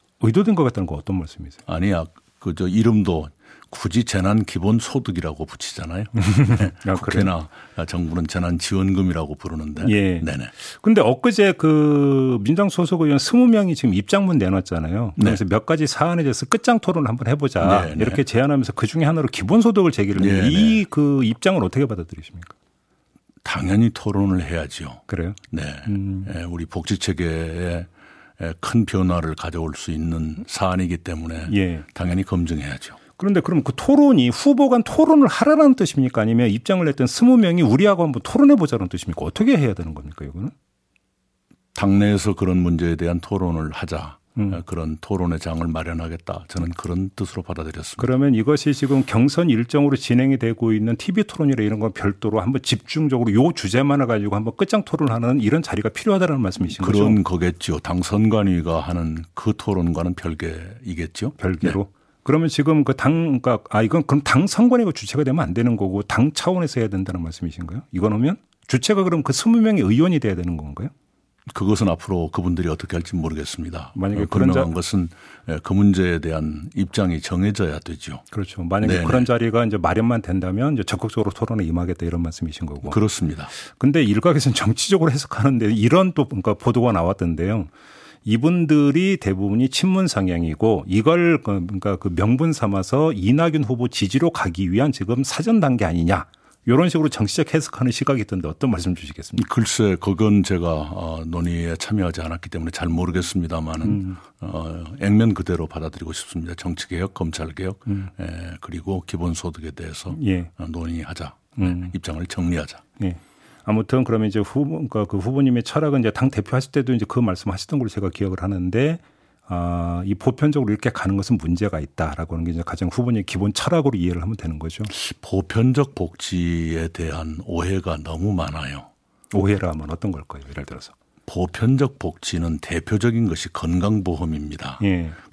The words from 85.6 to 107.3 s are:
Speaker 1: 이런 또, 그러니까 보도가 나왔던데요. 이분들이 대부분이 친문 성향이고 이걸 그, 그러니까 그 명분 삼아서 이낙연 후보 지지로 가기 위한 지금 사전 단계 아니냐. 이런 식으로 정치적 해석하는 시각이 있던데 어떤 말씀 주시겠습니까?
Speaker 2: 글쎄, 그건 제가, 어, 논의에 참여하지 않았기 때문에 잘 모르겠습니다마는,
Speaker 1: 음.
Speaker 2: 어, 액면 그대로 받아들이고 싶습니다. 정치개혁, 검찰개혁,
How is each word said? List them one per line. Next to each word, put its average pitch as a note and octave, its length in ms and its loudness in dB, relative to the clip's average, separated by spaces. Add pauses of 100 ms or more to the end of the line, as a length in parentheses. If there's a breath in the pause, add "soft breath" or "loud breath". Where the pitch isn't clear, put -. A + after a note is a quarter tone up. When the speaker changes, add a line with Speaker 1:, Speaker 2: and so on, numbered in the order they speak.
Speaker 1:
이런 D#3 400 4
또, C#3+ 160 0
그러니까 G#2 240 -2
보도가 A#2+ 400 2
나왔던데요. F2 720 -2 (580 loud breath)
이분들이 D3+ 920 4
대부분이 G2+ 500 0
친문 F#3 400 0
성향이고 F2+ 800 0
이걸 D#3 560 2
그, G2 220 -2
그러니까 G2 320 -2
그 F2+ 180 -4
명분 B2+ 380 2
삼아서 A#2 580 0
이낙연 C#3 540 2
후보 A#2+ 240 -2
지지로 C3+ 420 0
가기 F2 400 -2
위한 B2+ 220 2
지금 A#2+ 320 -2
사전 A3+ 340 0
단계 B2+ 240 2
아니냐. E2+ 420 0 (400 soft breath)
이런 C#3 220 4
식으로 D#3 220 0
정치적 - 440 -2
해석하는 C3+ 380 -2
시각이 C3 300 -2
있던데 F#2 260 -6
어떤 A#2+ 240 -2
말씀 F2+ 240 -2
주시겠습니까? - 580 -6
Speaker 2:
글쎄, G#2 460 2
그건 G2+ 440 4
제가, F2 280 0 (220)
어, E2 340 -8
논의에 E2+ 480 -4
참여하지 F2+ 460 -4
않았기 E2 280 -10
때문에 E2 220 -8
잘 - 160 -6
모르겠습니다마는, E2 960 -4
Speaker 1:
음. F#2+ 300 -4 (240 loud breath)
Speaker 2:
어, E2 460 -10 (160)
액면 G#2 320 4
그대로 E2 340 -4
받아들이고 D#2+ 460 -10
싶습니다. E2 420 -10
정치개혁, F2 600 -6
검찰개혁, E2 720 -8